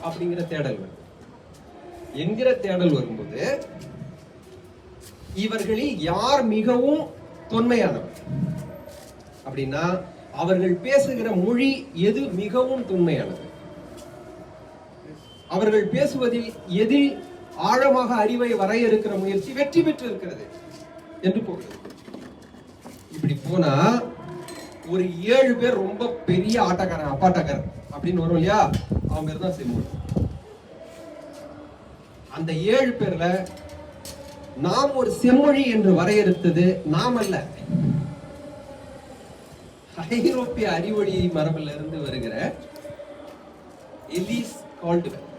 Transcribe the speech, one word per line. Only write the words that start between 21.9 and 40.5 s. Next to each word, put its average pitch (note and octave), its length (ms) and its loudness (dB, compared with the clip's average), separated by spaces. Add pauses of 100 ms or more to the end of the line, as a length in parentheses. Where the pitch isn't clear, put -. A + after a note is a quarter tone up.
இப்படி - 200 0 (100)
போனா, E3+ 260 2 (1200)
ஒரு F#3 120 2 (320)
ஏழு C4 260 6
பேர் G#3 240 4
ரொம்ப A3+ 260 -4 (160)
பெரிய F#3+ 280 2 (120)
ஆட்டக்காரன், E3+ 460 -2
அப்பாட்டக்காரன் D#3 580 2 (220)
அப்படின்னு F3 300 -2
வரும் E3 160 4
இல்லையா, G3 200 4 (520)
அவன் D#3 160 -2
பேர் D#3 180 -6
தான் F#3 140 -2
செம்மொழி. A#2+ 280 -4 (2500)
அந்த E3 140 -4 (240)
ஏழு C4 240 4
பேர்ல F3 280 0 (1400)
நாம் C4+ 360 2
ஒரு A#3+ 100 2 (100)
செம்மொழி C#4 420 8 (120)
என்று F#3+ 240 6
வரையறுத்தது F3+ 640 4 (300)
நாம் B3 260 2
அல்ல, F#3+ 140 0 (2750)
ஐரோப்பிய A#3+ 480 2 (120)